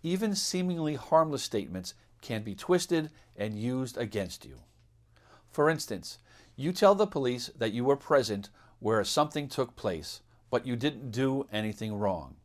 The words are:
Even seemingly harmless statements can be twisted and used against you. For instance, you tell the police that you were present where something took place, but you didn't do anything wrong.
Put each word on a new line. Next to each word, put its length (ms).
Even 320
seemingly 600
harmless 460
statements 520
can 220
be 100
twisted 580
and 240
used 400
against 460
you. 140
For 200
instance, 480
you 160
tell 200
the 140
police 500
that 140
you 140
were 100
present 540
where 260
something 420
took 300
place, 420
but 180
you 80
didn't 360
do 380
anything 460
wrong. 500